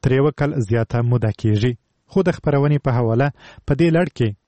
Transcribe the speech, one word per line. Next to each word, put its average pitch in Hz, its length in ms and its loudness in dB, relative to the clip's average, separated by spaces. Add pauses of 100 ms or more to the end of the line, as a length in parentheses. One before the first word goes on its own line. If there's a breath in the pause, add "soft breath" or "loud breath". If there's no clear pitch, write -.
تر 127 100 0
یوه 139 200 2
کال 147 280 -4 (100)
زیاته 117 320 -2
موده 120 300 0 (100)
کېږي. 110 320 0 (380)
خو 190 120 0
د 175 140 0
خپرونې 143 480 0
په 135 60 0
حواله 120 400 0 (360 loud breath)
په 147 120 0
دې 170 180 4
لړ 180 100 0 (100)
کې 113 120 0 (180)